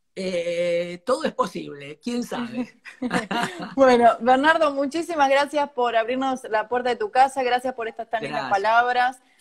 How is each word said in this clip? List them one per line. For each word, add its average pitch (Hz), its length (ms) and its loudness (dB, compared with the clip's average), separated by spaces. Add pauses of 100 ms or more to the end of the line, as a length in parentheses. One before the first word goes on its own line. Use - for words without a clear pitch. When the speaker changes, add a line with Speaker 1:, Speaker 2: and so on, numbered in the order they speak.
(160)
Speaker 1:
Eh, 175 920 -4
todo 262 180 0
es - 80 -4
posible, 147 720 -8
quién 240 220 -6
sabe. 240 560 -10 (200)
<laughs> - 0 -
Speaker 2:
<laughs> 240 760 -4
Bueno, 240 460 6
Bernardo, 285 520 4
muchísimas 285 580 0
gracias 285 400 0
por 240 260 0
abrirnos 254 480 -2
la 214 240 -2
puerta 247 220 -2
de 240 60 -2
tu 208 140 -4
casa, 262 320 2
gracias 247 320 -2
por 226 140 -8
estas 226 220 -12
tan 226 120 -2
lindas 147 200 -4
Speaker 1:
Gracias. 196 200 0
Speaker 2:
palabras. 247 580 2 (200)